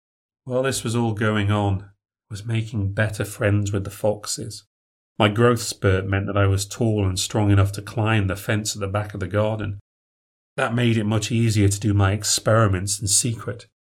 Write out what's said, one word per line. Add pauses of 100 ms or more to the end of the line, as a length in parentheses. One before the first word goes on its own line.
(460)
While
this
was
all
going
on,
I
was
making
better
friends
with
the
foxes. (520)
My
growth
spurt
meant
that
I
was
tall
and
strong
enough
to
climb
the
fence
at
the
back
of
the
garden. (760)
That
made
it
much
easier
to
do
my
experiments
in
secret. (300)